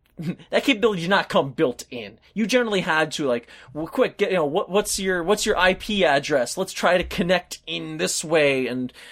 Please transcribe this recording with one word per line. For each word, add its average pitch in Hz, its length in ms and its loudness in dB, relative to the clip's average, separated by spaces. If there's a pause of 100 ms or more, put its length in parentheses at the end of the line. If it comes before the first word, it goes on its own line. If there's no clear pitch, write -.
<laughs> - 460 -10
that - 140 0
capability 214 380 2
did 175 80 -2
not 190 200 2
come 151 220 2
built 139 380 -2
in. 107 280 -14 (160)
You 214 120 -2
generally 226 360 2
had 156 300 0
to, 151 140 -4
like, 120 220 -2 (240)
"Well, 156 140 -6
quick, - 320 -2
get, 196 120 0
you 185 60 0
know, 156 80 2
what, 151 260 -2
what's - 280 0
your, 190 260 -2
what's 214 220 2
your 202 100 2
I 185 180 4
P 196 300 -2
address? 143 540 2
Let's - 160 -4
try 180 240 2
to 170 60 0
connect 180 640 -2
in 160 300 -8
this - 260 -2
way, 143 440 2
and 127 260 -4 (200)